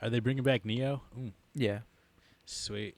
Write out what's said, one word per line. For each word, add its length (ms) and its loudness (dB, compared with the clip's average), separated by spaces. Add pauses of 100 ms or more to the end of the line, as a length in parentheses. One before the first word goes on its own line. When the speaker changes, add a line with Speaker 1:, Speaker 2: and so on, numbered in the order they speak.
Speaker 1:
are 80 0
they 100 4
bringing 240 2
back 220 4
Neo? 380 0 (120)
Mm. 180 -8 (200)
Speaker 2:
Yeah. 260 2 (680)
Speaker 1:
Sweet. 520 -6